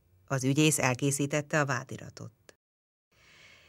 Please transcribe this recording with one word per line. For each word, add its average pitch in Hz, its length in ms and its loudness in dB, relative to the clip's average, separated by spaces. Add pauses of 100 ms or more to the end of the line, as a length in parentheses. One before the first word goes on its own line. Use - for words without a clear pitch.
(260)
az 131 180 -2
ügyész 151 340 4
elkészítette 143 840 0
a 143 40 2
vádiratot. - 680 -8 (1400)